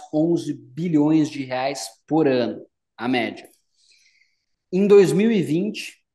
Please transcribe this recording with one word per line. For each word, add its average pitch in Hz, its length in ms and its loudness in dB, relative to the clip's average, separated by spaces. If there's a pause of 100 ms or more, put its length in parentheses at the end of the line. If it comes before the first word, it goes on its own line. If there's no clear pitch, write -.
(140)
onze 156 400 -2
bilhões 156 760 0
de 139 140 -10
reais 131 460 -6 (180)
por 151 200 0
ano, 120 380 -2 (320)
a 113 100 -8
média. 117 400 -6 (1200)
Em 196 160 2
dois 196 240 8
mil 208 200 2
e 202 120 2
vinte, 180 540 -6 (180)